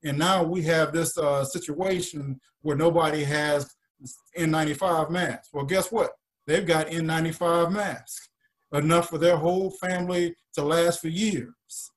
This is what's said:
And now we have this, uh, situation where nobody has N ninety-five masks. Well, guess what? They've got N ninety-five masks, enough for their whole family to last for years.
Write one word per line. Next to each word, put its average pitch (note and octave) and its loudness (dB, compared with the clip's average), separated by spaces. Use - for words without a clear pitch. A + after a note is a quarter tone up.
And C#3+ -4
now F3+ 2
we E3+ -2
have D#3 2
this, E3 -2
uh, C#3+ 0
situation D3 -6
where D3+ -2
nobody D#3 2
has D3 0
N E3 0
ninety-five D#3 0
masks. E3+ -4
Well, C#3 -4
guess F#3 0
what? G#3+ 0
They've E3 2
got D#3+ 2
N E3 -2
ninety-five E3 2
masks, G3 -6
enough D#3+ 2
for D#3+ -6
their E3+ 4
whole F3+ 0
family F3+ -2
to D3+ -2
last E3+ 2
for E3 -6
years. - -6